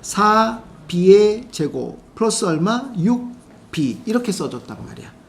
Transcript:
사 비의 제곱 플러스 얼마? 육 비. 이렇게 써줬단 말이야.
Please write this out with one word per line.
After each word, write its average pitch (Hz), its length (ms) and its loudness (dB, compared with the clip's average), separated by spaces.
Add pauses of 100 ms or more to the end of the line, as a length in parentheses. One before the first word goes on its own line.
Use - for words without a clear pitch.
사 220 600 0 (240)
비의 208 640 6
제곱 139 480 -6 (160)
플러스 220 300 -2
얼마? 202 540 -2
육 233 340 0 (380)
비. 135 360 -4
이렇게 226 260 -2
써줬단 120 540 -10
말이야. - 260 -20 (160)